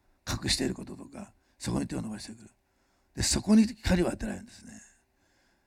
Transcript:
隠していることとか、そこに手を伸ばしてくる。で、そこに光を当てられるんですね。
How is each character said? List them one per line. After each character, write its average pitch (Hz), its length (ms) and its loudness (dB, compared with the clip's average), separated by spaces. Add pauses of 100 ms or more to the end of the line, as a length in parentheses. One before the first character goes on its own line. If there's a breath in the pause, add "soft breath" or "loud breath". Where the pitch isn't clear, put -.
(300)
隠 - 200 -2
し - 60 2
て - 80 -2
い 131 40 0
る - 60 -2
こ - 100 -8
と - 100 -12
と - 100 -14
か、 - 280 -14 (260)
そ - 140 -4
こ - 80 0
に - 60 -2
手 151 100 -8
を - 60 -4
伸 98 80 -6
ば 104 80 -8
し - 80 -12
て 113 60 -14
く 113 100 -18
る。 107 80 -20 (680)
で、 - 60 -2
そ 127 200 2
こ 208 120 6
に 220 100 10
光 - 380 2
を - 80 4
当 - 60 -6
て - 100 -6
ら 104 60 -4
れ - 60 -8
る - 60 -12
ん - 20 -16
で - 60 -20
す - 120 -20
ね。 - 80 -20 (960)